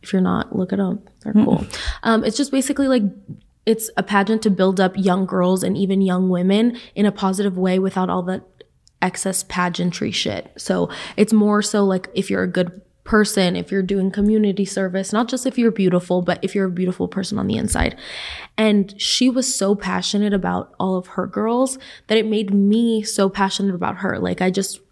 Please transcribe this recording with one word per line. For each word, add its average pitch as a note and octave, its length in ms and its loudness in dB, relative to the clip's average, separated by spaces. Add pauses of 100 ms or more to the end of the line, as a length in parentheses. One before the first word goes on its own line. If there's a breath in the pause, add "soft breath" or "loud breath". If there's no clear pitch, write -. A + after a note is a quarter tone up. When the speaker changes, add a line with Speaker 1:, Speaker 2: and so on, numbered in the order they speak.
Speaker 1:
If - 120 -8
you're F#3+ 80 4
not, - 340 0
look F#3 160 -2
it G3 80 -2
up. F#3+ 180 0 (240)
They're A3 120 -8
Speaker 2:
Mm-mm. D#4 120 4
Speaker 1:
cool. - 200 2 (380 loud breath)
Um, A3+ 200 2
it's G#3+ 140 -2
just C#4+ 140 -2
basically, C4+ 360 0
like, B3+ 160 4 (640)
it's A3 320 0
a F3+ 60 -2
pageant G3+ 400 2
to A3 60 4
build F#3+ 300 2
up F#3 160 4
young F#3+ 300 2
girls F#3 380 2
and F#3 140 0
even F#3+ 240 2
young F#3 280 2
women G3 480 2 (180 loud breath)
in G3+ 100 2
a G3+ 60 4
positive G3 460 -2
way F#3 220 2
without F#3+ 300 0
all F3+ 140 -2
the F#3 180 -6 (600)
excess F#3 420 -4
pageantry F3+ 680 -2
shit. - 460 -4
So F3 320 -2 (280 loud breath)
it's G#3 160 2
more G#3 280 4
so, G3+ 220 0
like, F#3 300 0
if F#3+ 160 -4
you're F#3+ 140 0
a F#3 40 -2
good F3 340 -2 (220)
person, G3+ 520 2
if F3+ 160 -6
you're G3 120 0
doing F#3+ 280 0
community G#3 540 2
service, F#3+ 460 -4
not A3+ 160 0
just B3+ 180 -4
if C4 120 -2
you're A#3 140 4
beautiful, F3+ 500 2
but F3 200 -2
if F#3 140 -4
you're G3 120 0
a F#3 40 -2
beautiful F3+ 380 -2
person F#3+ 300 -6
on F#3+ 80 -2
the G#3 100 0
inside. - 400 -2 (600 loud breath)
And G#3 440 2
she - 280 2
was B3+ 240 -2
so G3+ 220 2
passionate G3+ 580 -2
about F3+ 460 -2
all F#3+ 180 0
of F3+ 100 -6
her F#3 200 -6
girls A#3+ 500 -2 (300 loud breath)
that A3 100 2
it A3 80 2
made G#3 280 0
me G#3+ 500 4
so G3 260 0
passionate G3 460 0
about F3 220 -4
her. F#3 220 -4
Like, F3+ 220 -2
I F#3 100 2
just F#3+ 300 -4 (100)